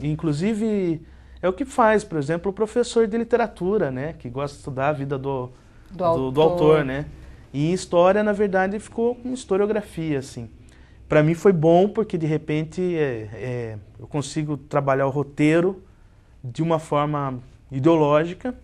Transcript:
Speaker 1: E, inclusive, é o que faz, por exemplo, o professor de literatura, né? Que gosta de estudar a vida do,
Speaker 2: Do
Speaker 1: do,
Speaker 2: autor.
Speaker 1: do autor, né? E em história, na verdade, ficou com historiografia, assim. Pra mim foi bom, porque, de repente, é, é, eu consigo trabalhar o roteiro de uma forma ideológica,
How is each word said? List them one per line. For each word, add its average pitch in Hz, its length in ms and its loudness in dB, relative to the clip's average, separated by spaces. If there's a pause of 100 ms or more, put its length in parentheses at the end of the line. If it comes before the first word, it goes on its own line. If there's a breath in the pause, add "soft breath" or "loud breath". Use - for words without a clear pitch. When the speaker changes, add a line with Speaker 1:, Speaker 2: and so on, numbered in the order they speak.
Speaker 1:
E, 147 100 -4
inclusive, 175 880 -2 (400 soft breath)
é 175 80 0
o 185 40 2
que 262 120 -8
faz, 220 380 2
por 165 160 -6
exemplo, 165 320 -2
o - 20 -6
professor 226 540 0
de 208 100 -4
literatura, 214 760 0
né? 143 260 -6
Que 127 100 -14
gosta 139 280 -6
de - 20 -20
estudar 135 300 -4
a 151 40 2
vida 139 240 -6
do, 131 300 -6 (440 soft breath)
Speaker 2:
Do - 80 -16
Speaker 1:
do, - 60 -2
Speaker 2:
autor. 131 280 0
Speaker 1:
do 147 100 4
autor, 156 420 4
né? 139 220 -6 (480 loud breath)
E 147 160 0
em - 20 2
história, 185 520 2
na 208 80 2
verdade, 196 480 0
ficou 233 340 -4
com 247 180 -10
historiografia, 196 840 -2
assim. 123 320 -10 (580 soft breath)
Pra 151 140 4
mim 160 120 4
foi 196 180 4
bom, 170 360 6
porque, 202 300 -4
de 156 80 -2
repente, 156 540 -4 (160)
é, 120 380 -2
é, 120 440 -8 (220)
eu 117 80 -16
consigo 151 480 -4
trabalhar 139 500 0
o 135 40 0
roteiro 151 720 2 (600 soft breath)
de 127 200 -8
uma 165 180 0
forma 147 580 -2 (320 soft breath)
ideológica, 156 840 2 (120)